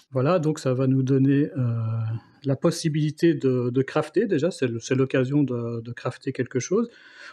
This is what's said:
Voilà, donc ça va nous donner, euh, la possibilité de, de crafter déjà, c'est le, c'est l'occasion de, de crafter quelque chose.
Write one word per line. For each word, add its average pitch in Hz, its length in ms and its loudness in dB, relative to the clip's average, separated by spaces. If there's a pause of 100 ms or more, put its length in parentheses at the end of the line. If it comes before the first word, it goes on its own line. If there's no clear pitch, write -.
(120)
Voilà, 143 280 2
donc 151 200 -2
ça 131 140 0
va 131 140 0
nous 135 160 2
donner, 139 540 4
euh, 117 240 0 (600)
la 135 120 -2
possibilité 160 800 0
de, 127 360 0
de 127 120 2
crafter 156 440 0
déjà, 170 240 0
c'est 131 180 -2
le, 113 120 -2
c'est - 160 -2
l'occasion 135 480 2
de, 117 380 -4
de 120 100 -10
crafter - 420 -8
quelque 127 260 -2
chose. 226 300 0 (440)